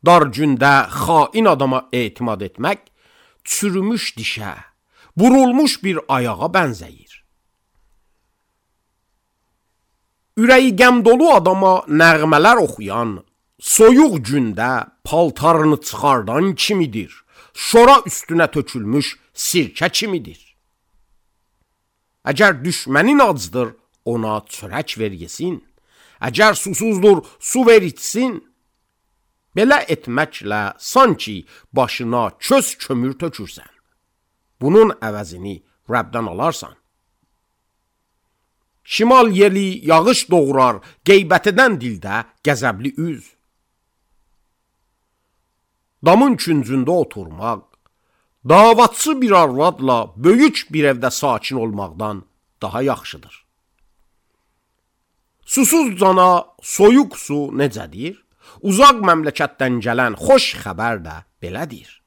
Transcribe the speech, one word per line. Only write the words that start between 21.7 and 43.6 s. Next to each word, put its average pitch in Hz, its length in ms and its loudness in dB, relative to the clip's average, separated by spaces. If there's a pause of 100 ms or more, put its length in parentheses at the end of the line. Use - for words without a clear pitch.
Əgər 143 380 0
düşmənin 175 600 0
acdır, 120 520 -4 (300)
ona 110 340 -4 (100)
çörək 107 500 -12
ver 107 120 -6
yesin. 95 500 -10 (600)
Əgər 196 380 0
susuzdur, 196 640 0 (180)
su - 240 -4
ver 220 240 6
içsin. 233 540 -6 (1120)
Belə 254 300 2
etməklə 107 920 -6
sanki 156 640 -2 (300)
başına 120 680 -2
köz - 380 0
kömür 131 360 -6
tökürsən. - 560 -14 (920)
Bunun 196 360 4
əvəzini 98 600 -12 (300)
Rəbdən 113 420 -6
alarsan. 113 420 -8 (2000)
Şimal 247 480 2
yeli 190 540 0
yağış 160 460 2
doğurar, 135 500 0 (240)
qeybət 190 480 0
edən 226 240 2
dildə 110 460 -8 (200)
qəzəbli 127 540 -4
üz. 160 320 -10 (2750)